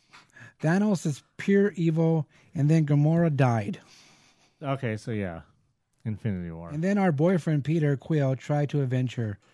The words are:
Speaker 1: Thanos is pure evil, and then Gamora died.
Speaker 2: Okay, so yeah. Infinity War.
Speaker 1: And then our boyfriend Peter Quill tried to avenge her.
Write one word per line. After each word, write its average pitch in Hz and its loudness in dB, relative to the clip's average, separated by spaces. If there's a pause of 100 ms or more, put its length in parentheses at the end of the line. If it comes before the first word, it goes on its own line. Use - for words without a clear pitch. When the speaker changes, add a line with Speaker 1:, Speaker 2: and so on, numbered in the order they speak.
(600)
Speaker 1:
Thanos 185 2
is 147 -4 (140)
pure 202 2
evil, 165 2 (300)
and 147 2
then 160 4
Gamora 151 2
died. 123 0 (800)
Speaker 2:
Okay, 131 -4
so - -10
yeah. 92 -6 (640)
Infinity 98 -6
War. 85 -12
Speaker 1:
And 151 -8
then 196 0
our 190 2
boyfriend 156 0
Peter 151 0
Quill 135 -2
tried 147 -4
to 147 -2
avenge 127 -2
her. 110 -6 (160)